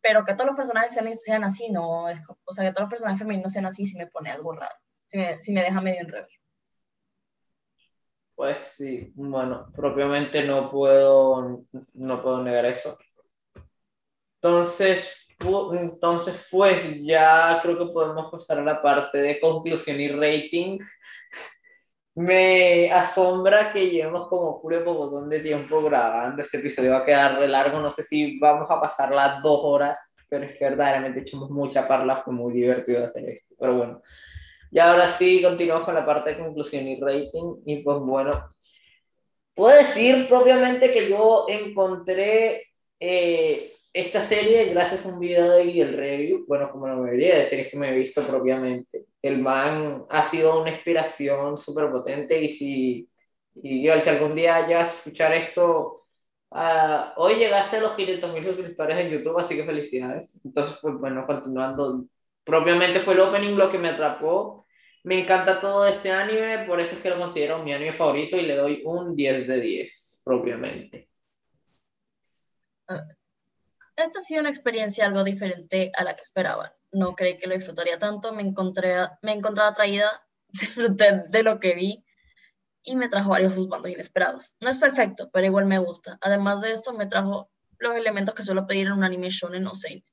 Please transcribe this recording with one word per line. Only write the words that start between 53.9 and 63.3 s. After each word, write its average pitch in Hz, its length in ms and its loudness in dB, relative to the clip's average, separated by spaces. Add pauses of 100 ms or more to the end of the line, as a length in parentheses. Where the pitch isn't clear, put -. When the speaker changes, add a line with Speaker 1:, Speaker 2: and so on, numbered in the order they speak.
Speaker 2:
si 160 80 2
algún 151 260 0
día 165 320 2
llegas 170 220 2
a - 80 -10
escuchar 160 360 0
esto, 165 720 0 (460)
ah, 156 640 0
hoy 190 180 4
llegaste 208 420 2
a 214 40 0
los 214 120 -2
quinientos 185 400 -6
mil 160 120 -8
suscriptores 170 520 -4
en 175 120 -2
YouTube, 156 300 -2
así 170 160 -4
que 151 100 -4
felicidades. 143 800 -8
Entonces, 143 360 -6
pues 147 140 -6
bueno, 131 300 -6
continuando, 131 800 -6 (380)
propiamente 175 580 2
fue 185 140 2
el 185 60 8
opening 202 340 2